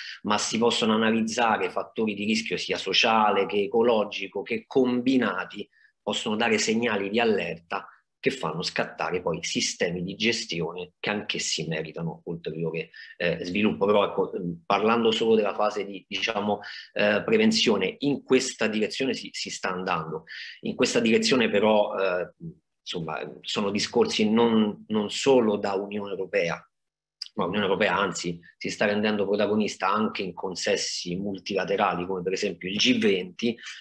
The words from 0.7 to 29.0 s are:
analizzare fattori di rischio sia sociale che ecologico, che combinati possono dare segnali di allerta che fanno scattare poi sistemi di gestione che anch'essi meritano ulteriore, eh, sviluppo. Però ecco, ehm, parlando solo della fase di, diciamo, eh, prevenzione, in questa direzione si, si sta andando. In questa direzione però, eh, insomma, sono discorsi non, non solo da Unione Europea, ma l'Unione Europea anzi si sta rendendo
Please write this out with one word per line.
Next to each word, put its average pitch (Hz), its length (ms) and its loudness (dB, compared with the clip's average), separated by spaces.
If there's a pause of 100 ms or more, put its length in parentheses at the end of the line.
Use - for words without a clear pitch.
analizzare 110 760 2
fattori 104 440 -4
di 101 100 -6
rischio 110 320 -2
sia 90 220 -4
sociale 104 680 4
che 101 160 0
ecologico, 101 800 0
che 110 240 -6
combinati 120 1000 0 (320)
possono 107 360 -4
dare 113 220 2
segnali 110 520 0
di 110 80 0
allerta 95 680 0 (320)
che - 120 -2
fanno 82 320 -4
scattare 87 580 -4
poi 82 220 -4
sistemi - 640 -4
di 95 100 -6
gestione 90 880 -4
che 107 100 -4
anch'essi - 560 -4
meritano 80 600 -6
ulteriore, 82 640 -6 (260)
eh, 85 280 -2
sviluppo. 98 400 0
Però 101 200 4
ecco, - 280 -2
ehm, 87 320 -8
parlando 110 460 2
solo 113 240 2
della 101 200 2
fase 104 300 -2
di, 98 240 -12
diciamo, 104 520 -2 (320)
eh, 104 320 2
prevenzione, 107 720 4
in 139 240 0
questa 120 460 2
direzione 107 460 0
si, 90 180 -10
si - 180 -8
sta - 200 -4
andando. 85 540 -2 (360)
In - 160 -6
questa 123 240 2
direzione 113 500 4
però, 104 460 4
eh, 90 360 0 (460)
insomma, 78 500 -8 (120)
sono 101 320 -2
discorsi 107 580 2
non, 110 580 4
non 107 220 -2
solo 117 460 4
da 101 160 -2
Unione 101 400 -6
Europea, 90 520 -2 (720)
ma 98 100 -2
l'Unione 98 220 0
Europea 92 300 2
anzi 90 420 -2 (180)
si - 140 -8
sta 113 140 -2
rendendo 104 420 0